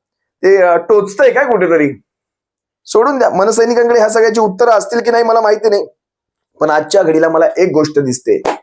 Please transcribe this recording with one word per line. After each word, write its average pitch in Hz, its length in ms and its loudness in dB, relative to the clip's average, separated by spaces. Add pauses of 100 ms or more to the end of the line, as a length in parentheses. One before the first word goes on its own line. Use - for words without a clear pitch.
(440)
ते, 190 180 4
अ, 175 140 4
टोचतंय 202 560 0
काय 254 140 -2
कुठेतरी? 170 560 0 (840)
सोडून 262 340 0
द्या, 240 100 0
मनसैनिकांकडे 226 680 0
ह्या 214 100 2
सगळ्याची 220 300 0
उत्तरं 220 320 0
असतील 214 280 -2
की 233 120 -2
नाही 233 120 0
मला 226 180 0
माहिती 214 280 0
नाही, 202 180 -2 (720)
पण 156 100 0
आजच्या 156 340 0
घडीला 160 260 2
मला 160 160 2 (120)
एक 180 160 2
गोष्ट 147 260 0
दिसते, 123 420 -2 (220)